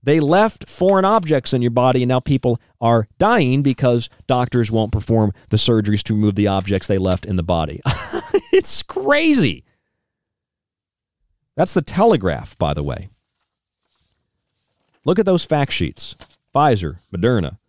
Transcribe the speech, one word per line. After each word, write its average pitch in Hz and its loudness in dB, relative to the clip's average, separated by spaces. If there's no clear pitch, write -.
They 151 2
left 180 0
foreign 190 0
objects 165 0
in 127 0
your 120 0
body, 127 2
and 123 0
now 127 2
people 127 -2
are 117 2
dying 165 2
because 123 0
doctors 123 0
won't 110 0
perform 110 0
the 107 2
surgeries 104 2
to 110 -4
remove 107 0
the 104 0
objects 98 -2
they 98 0
left 92 -2
in 95 -4
the 87 -2
body. 82 -4
<laughs> - 0
It's - 0
crazy. 285 0
That's 180 0
the 185 0
Telegraph, 107 0
by 76 0
the 76 -4
way. 71 -8
Look 185 2
at 214 2
those 180 2
fact 147 0
sheets. - -6
Pfizer, 104 0
Moderna. 95 -2